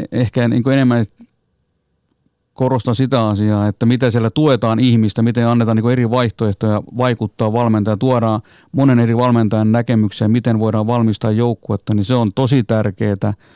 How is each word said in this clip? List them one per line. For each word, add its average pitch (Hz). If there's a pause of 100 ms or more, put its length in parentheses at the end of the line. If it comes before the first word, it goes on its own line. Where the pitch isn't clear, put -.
(120)
ehkä 120
niin 117
kuin 131
enemmän 123 (1500)
korostan 127
sitä 120
asiaa, 104
että 110
miten 120
siellä 113
tuetaan 123
ihmistä, 113
miten 117
annetaan 117
niin 110
kuin 120
eri 123
vaihtoehtoja 110 (140)
vaikuttaa 117
valmentajan, 110
tuodaan 113 (300)
monen 135
eri 117
valmentajan 113
näkemyksiä, 110
miten 113
voidaan 107
valmistaa 113
joukkuetta, 113
niin 104
se 123
on 113
tosi 131
tärkeetä. 104 (220)